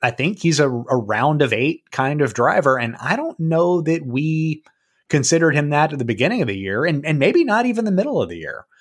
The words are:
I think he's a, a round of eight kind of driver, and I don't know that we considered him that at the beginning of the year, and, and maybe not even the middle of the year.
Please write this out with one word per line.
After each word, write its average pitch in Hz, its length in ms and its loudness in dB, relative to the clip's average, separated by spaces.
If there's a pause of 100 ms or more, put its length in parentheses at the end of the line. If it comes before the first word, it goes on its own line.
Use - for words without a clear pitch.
I 123 80 0
think 180 280 -2
he's 160 200 2
a, 143 100 4
a 123 280 -2
round 120 440 0
of 123 100 2
eight 131 380 -2
kind 151 320 -2
of 127 140 0
driver, 135 420 2
and 120 200 -4
I 147 180 -4
don't 320 240 -6
know 170 420 2
that 160 240 -2
we 156 580 -4 (440)
considered 160 480 2
him 147 160 0
that 147 200 2
at 143 60 -6
the 123 80 -4
beginning 139 380 0
of 120 40 -2
the 101 80 -4
year, 98 300 -2
and, 147 180 -2
and 156 140 -2
maybe 220 260 4
not 240 220 2
even 233 180 -2
the 208 80 -2
middle 196 300 0
of 87 80 -4
the 85 80 -12
year. 76 300 -12 (140)